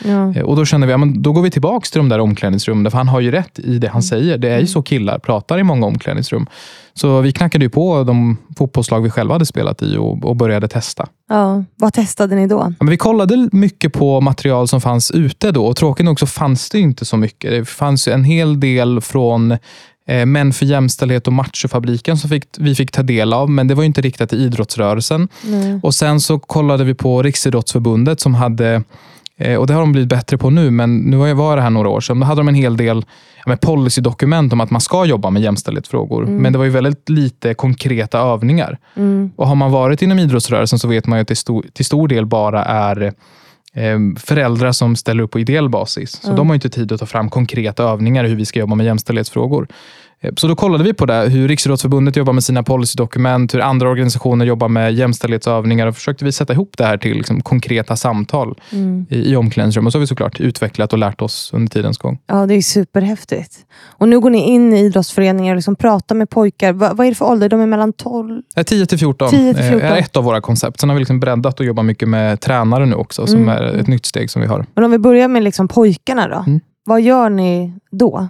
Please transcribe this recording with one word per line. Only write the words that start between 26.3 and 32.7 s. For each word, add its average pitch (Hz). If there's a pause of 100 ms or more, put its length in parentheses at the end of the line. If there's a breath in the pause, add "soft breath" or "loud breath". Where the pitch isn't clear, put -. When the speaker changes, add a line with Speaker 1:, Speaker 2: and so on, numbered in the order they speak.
Speaker 2:
kollade 143
vi 131
på 127
Riksidrottsförbundet 123
som 135
hade, 113 (540 loud breath)
eh, 123
och 120
det 147
har 160
de 156
blivit 131
bättre 123
på 131
nu, 151
men 120
nu 131
var 143
jag, 147
var 151
det 139
här 123
några 110
år 104
sedan. 123
Då 135
hade 147
de 147
en 143
hel 123